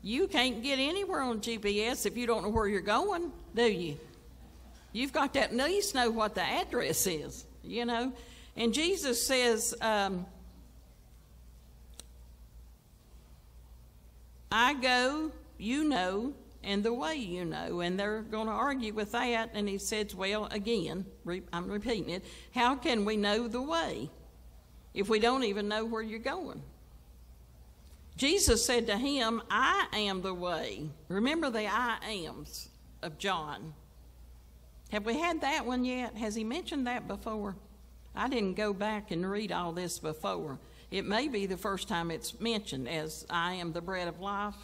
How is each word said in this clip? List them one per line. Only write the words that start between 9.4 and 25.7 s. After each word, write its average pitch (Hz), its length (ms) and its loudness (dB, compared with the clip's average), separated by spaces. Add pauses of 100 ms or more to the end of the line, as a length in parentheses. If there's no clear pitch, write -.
um, 196 440 2 (4000)
"I 247 260 6
go, 262 580 4 (240)
you 254 260 0
know, 220 500 2 (300)
and 202 180 0
the 226 120 2
way 311 220 0
you 180 280 -4
know." 170 380 -2
And 180 180 0
they're 214 220 0
gonna 220 300 -4
argue 233 420 0
with 208 180 -2
that. 233 420 0
And 208 140 0
he 196 100 -2
says, 208 380 -2
"Well, 202 300 0
again, 196 600 -2 (200)
re-, 185 260 -4
I'm 175 180 -4
repeating 208 420 -2
it, 180 120 -4 (300)
how 247 240 4
can 247 260 2
we 214 140 2
know 208 320 2
the 240 120 -2
way 302 480 -2 (840)
if 196 160 0
we 220 100 6
don't 247 240 4
even 202 240 0
know 214 160 0